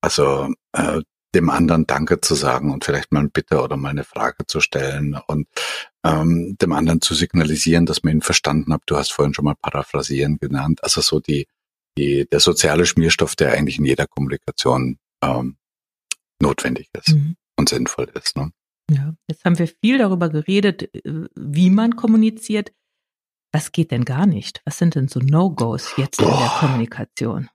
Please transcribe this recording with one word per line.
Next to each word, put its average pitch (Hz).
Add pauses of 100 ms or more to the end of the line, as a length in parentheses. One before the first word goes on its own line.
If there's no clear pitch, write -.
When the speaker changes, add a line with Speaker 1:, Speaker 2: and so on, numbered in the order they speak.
Speaker 1:
Also, 69 (240)
äh, 76 (320)
dem 82
anderen 82
Danke 78
zu -
sagen 69
und 67
vielleicht 71
mal 76
eine 71
Bitte 76
oder 65
mal 69
eine 71
Frage -
zu 78
stellen 71
und, 76 (560)
ähm, 82
dem 82
anderen 80
zu -
signalisieren, 82
dass 82
man 80
ihn 78
verstanden 76
hat. 71
Du 73
hast 71
vorhin 71
schon 71
mal 73
paraphrasieren 71
genannt. 71
Also -
so 76
die, 71 (520)
die, 69
der 76
soziale 82
Schmierstoff, 82
der 67
eigentlich 67
in 76
jeder 67
Kommunikation, 65 (240)
ähm, 65 (840)
notwendig -
ist -
Speaker 2:
Mhm. 151 (200)
Speaker 1:
und 143
sinnvoll -
ist, -
ne? 80 (400)
Speaker 2:
Ja, 147 (140)
jetzt -
haben 175
wir 170
viel 247
darüber 185
geredet, 190
äh, 156
wie 165
man 226
kommuniziert. 220 (800)
Was -
geht 160
denn 120
gar 135
nicht? -
Was -
sind 170
denn 135
so -
No-Gos 139
jetzt -
in -
der -
Speaker 1:
Boah. 131
Speaker 2:
Kommunikation? 120